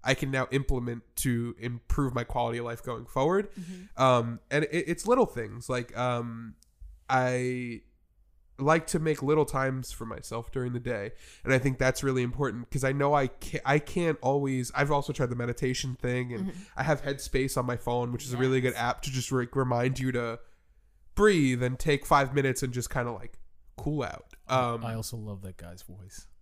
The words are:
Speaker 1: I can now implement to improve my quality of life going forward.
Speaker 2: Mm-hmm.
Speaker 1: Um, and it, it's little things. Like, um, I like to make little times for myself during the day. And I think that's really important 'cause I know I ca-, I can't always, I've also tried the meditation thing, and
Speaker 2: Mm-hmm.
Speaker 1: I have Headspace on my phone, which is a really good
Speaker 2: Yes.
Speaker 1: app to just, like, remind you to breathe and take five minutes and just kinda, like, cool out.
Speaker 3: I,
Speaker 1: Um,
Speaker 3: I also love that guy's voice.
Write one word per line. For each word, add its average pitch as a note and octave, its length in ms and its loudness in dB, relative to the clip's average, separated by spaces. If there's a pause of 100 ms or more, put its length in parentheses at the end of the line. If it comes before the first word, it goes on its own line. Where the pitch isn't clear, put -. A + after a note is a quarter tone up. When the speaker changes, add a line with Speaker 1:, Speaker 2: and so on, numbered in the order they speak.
Speaker 1:
I C3 100 2
can C3+ 160 -2
now C3 220 0
implement A#2+ 520 0 (140)
to A#2+ 400 0
improve A#2+ 560 -2
my B2 100 -2
quality A#2 360 -2
of A#2+ 60 -6
life A#2 180 -8
going A#2+ 220 -8
forward. F#3 500 2
Speaker 2:
Mm-hmm. F3+ 480 -4
Speaker 1:
Um, A#2 360 4 (120)
and D3+ 140 2
it, D#3+ 220 -2
it's E3+ 200 -4
little A#3+ 180 6
things. A2+ 440 -8
Like, B2 280 -4
um, A#2+ 580 -4 (540)
I B2+ 720 0 (760)
like D#3+ 260 4
to E3+ 140 0
make D#3 240 0
little D3 220 4
times C3 460 -2
for - 140 -10
myself - 460 -8
during B2+ 220 -2
the B2+ 60 -2
day. A2+ 320 -4 (320)
And - 80 2
I C3 60 8
think B2+ 220 2
that's C3 240 2
really C3 180 2
important B2 480 -2
'cause C3+ 140 -2
I C3+ 80 2
know C#3+ 240 4
I C#3 120 4
ca-, - 380 -8
I C#3+ 140 4
can't D#3+ 420 0
always, C3 540 0
I've C#3+ 160 2
also C#3+ 200 0
tried B2 200 0
the A#2+ 40 -2
meditation B2 600 -2
thing, B2 360 -2
and F#3+ 200 -4
Speaker 2:
Mm-hmm. F3+ 80 -10 (180)
Speaker 1:
I - 60 -2
have D3 180 2
Headspace C3+ 560 -2
on B2 80 0
my B2 120 -2
phone, A#2+ 340 -2
which A#2+ 140 -6
is B2+ 60 -8
a A#2+ 60 -2
really C3 240 4
good B2 120 0
Speaker 2:
Yes. B2 80 -4
Speaker 1:
app B2 200 -2
to C#3 100 -6
just, C3 200 -2
like, B2+ 240 0
remind B2+ 440 2
you C3 120 0
to A#2 280 -2 (760)
breathe D3 480 6
and B2+ 160 -2
take C#3+ 260 2
five C#3 300 6
minutes C3+ 280 2
and B2 100 -4
just B2 160 -4
kinda, A#2+ 220 -2
like, A2 260 -10 (400)
cool D3 260 -2
out. - 300 -10 (140)
Speaker 3:
I, B2+ 260 2
Speaker 1:
Um, A#2 120 -6
Speaker 3:
I A#2 80 -4
also A2+ 240 -6
love G#2 240 -10
that F#2 160 -12
guy's F2 240 -16
voice. F#2 460 -18 (140)